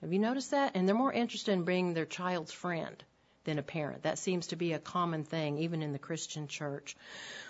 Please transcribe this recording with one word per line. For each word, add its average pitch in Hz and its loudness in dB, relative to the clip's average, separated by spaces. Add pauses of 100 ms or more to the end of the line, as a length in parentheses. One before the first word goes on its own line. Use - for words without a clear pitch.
Have 160 -4
you 190 4
noticed 247 2
that? 277 4
And 185 4
they're 226 6
more 269 4
interested 233 0
in 180 4
bringing 180 4
their 160 2
child's 180 -2
friend 165 -4 (440)
than 156 2
a 143 0
parent. 143 -4
That 156 2
seems 180 0
to 170 -4
be 170 0
a 151 -2
common 165 0
thing, 151 0
even 165 0
in 151 -2
the 139 -6
Christian 156 -6
church. - -6 (520)